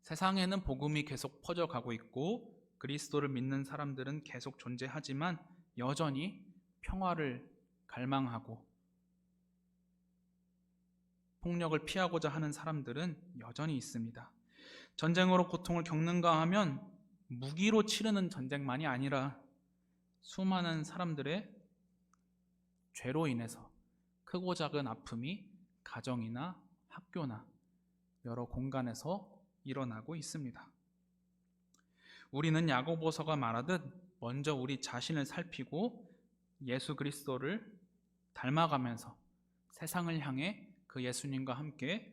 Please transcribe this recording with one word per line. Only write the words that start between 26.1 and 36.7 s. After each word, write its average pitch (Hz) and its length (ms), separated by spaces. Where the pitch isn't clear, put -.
학교나 131 580
여러 120 200
공간에서 131 840
일어나고 127 520
있습니다. 147 520
우리는 156 360
야고보서가 156 680
말하듯 131 460
먼저 139 360
우리 131 260
자신을 139 460
살피고 175 840
예수 131 300